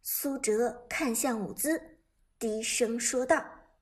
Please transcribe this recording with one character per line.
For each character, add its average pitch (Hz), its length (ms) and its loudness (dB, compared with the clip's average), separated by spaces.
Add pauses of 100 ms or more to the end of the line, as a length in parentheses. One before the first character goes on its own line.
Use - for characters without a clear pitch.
苏 - 360 -2
哲 226 500 0
看 254 260 0
向 226 260 0
舞 190 120 -4
姿， - 460 -2 (400)
低 220 240 -2
声 233 360 0
说 247 260 0
道 - 200 4 (380)